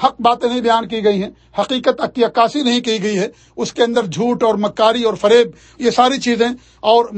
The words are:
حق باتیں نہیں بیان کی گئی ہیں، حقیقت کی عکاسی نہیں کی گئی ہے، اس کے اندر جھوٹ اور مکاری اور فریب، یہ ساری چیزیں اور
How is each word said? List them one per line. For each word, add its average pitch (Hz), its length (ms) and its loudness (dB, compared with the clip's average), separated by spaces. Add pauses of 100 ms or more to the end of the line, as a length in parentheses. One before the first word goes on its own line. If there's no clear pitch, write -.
حق 269 180 0
باتیں 240 280 0
نہیں 247 120 -4
بیان 226 260 0
کی 220 160 -6
گئی 202 200 0
ہیں، 208 60 -8 (300)
حقیقت 247 560 -2
کی 247 80 0
عکاسی 226 380 0
نہیں 247 180 0
کی 220 240 -4
گئی 208 160 -2
ہے، 202 80 -2 (280)
اس - 180 -6
کے 262 100 0
اندر 240 220 0
جھوٹ 214 380 -2
اور 220 120 2
مکاری 214 480 0
اور 220 100 0
فریب، 226 340 4 (320)
یہ 233 120 0
ساری 254 280 2
چیزیں 233 280 0 (320)
اور 233 260 2 (120)